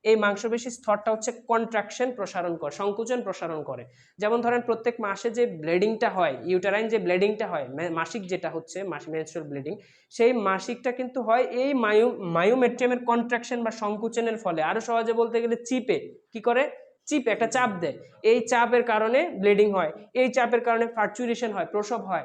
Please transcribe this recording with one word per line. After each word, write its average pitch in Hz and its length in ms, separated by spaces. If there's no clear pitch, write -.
এই 220 140
মাংসপেশির 220 540
স্তরটা 214 420
হচ্ছে 220 200
কন্ট্রাকশন 226 800
প্রসারণ 180 440
করে, 156 140
সংকোচন 220 520
প্রসারণ 165 400
করে। 127 220
যেমন 214 220
ধরেন 240 200
প্রত্যেক 233 400
মাসে 202 300
যে 240 160
ব্লিডিংটা 190 640
হয়, 170 340
ইউটেরাইন 190 440
যে 220 100
ব্লিডিংটা 202 480
হয়, 151 220
মা-, 156 220
মাসিক 165 360
যেটা 175 240
হচ্ছে, 165 320
মাস-, 160 280
মেনস্ট্রুয়াল 156 400
ব্লিডিং, 139 260
সেই 240 220
মাসিকটা 226 600
কিন্তু 254 300
হয় 226 200
এই 254 320
মায়ো-, 226 440
মায়োমেট্রিয়ামের 240 840
কন্ট্রাকশন 240 600
বা 226 60
সংকোচনের 226 680
ফলে। 170 260
আরো 185 180
সহজে 233 320
বলতে 233 300
গেলে 233 140
চিপে 226 580
কি 226 80
করে? 240 300
চিপ 294 220
একটা 226 180
চাপ 247 240
দেয়, 143 180
এই 226 260
চাপের 240 340
কারণে 233 480
ব্লিডিং 202 420
হয়, 175 200
এই 254 180
চাপের 240 280
কারণে 233 260
পার্চুরেশন 233 680
হয়, 185 140
প্রসব 208 340
হয়, 185 240